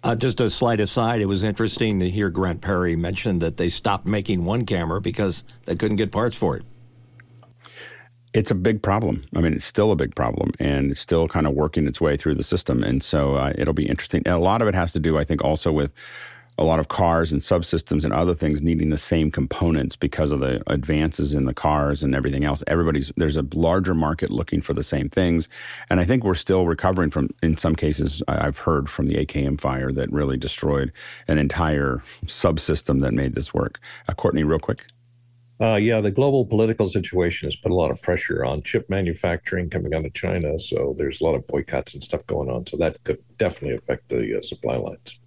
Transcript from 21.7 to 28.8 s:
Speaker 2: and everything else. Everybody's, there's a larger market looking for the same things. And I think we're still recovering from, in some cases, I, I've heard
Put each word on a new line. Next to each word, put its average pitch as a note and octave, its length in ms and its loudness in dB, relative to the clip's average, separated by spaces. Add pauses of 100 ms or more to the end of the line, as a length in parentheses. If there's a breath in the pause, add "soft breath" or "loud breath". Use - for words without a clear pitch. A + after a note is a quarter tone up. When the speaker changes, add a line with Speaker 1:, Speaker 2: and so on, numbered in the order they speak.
Speaker 2:
and C2+ 140 0
everything C#2 300 0
else. C#2+ 220 -2
Everybody's, D2+ 500 2
there's D2+ 180 2
a D#2 180 0
larger F2+ 400 2
market D#2 360 0
looking C2+ 320 -2
for - 120 -4
the - 100 -2
same C#2 260 -2
things. E2+ 400 2 (400 loud breath)
And F2+ 100 4
I F2 60 4
think B2 180 2
we're F#2+ 100 2
still F#2 320 2
recovering F2 460 2
from, C#2 180 0 (140)
in D#2 140 4
some D#2+ 180 2
cases, D2+ 540 -2
I, D2 180 0
I've C#2+ 120 -4
heard C#2+ 300 0